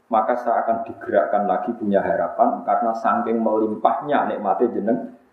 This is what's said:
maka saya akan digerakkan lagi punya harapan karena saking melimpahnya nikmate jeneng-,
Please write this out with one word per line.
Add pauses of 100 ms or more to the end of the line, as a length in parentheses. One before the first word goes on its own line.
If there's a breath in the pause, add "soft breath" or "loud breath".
maka
saya
akan
digerakkan
lagi
punya
harapan
karena
saking
melimpahnya
nikmate
jeneng-, (140)